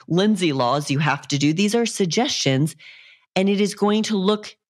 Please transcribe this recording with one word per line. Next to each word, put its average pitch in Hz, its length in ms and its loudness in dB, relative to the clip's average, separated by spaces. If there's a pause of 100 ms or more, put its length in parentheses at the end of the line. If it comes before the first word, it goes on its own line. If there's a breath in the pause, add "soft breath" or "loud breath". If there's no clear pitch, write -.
Lindsay 185 440 2
laws 135 380 -2
you 139 100 0
have 143 280 0
to 143 100 -2
do. 147 160 2
These 202 220 0
are 233 100 2
suggestions, 160 880 -2 (600 loud breath)
and 190 140 2
it 202 120 2
is 202 140 0
going 208 280 0
to 214 140 -2
look 208 380 -2 (140)